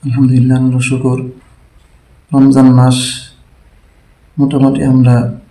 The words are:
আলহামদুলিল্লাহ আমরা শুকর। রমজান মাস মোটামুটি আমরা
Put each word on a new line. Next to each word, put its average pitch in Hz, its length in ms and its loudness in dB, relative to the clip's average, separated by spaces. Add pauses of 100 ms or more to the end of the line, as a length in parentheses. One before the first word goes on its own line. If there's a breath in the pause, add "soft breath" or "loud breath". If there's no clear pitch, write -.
আলহামদুলিল্লাহ 127 520 0
আমরা 127 220 -2
শুকর। 127 420 -4 (1120)
রমজান 135 400 4
মাস 127 220 2 (1400)
মোটামুটি 135 440 0
আমরা 123 480 2 (200)